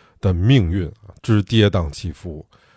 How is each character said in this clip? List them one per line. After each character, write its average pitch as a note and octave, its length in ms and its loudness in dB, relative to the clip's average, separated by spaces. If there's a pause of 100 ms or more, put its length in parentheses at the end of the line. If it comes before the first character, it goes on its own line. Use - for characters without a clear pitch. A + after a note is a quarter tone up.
(200)
的 F#2+ 140 0
命 F#2+ 380 2
运 F2+ 160 -4 (180)
啊 - 160 -20
之 G#2+ 220 2
跌 G#2+ 260 2
宕 E2+ 220 -2
起 E2 200 -10
伏、 D2+ 340 -14 (320)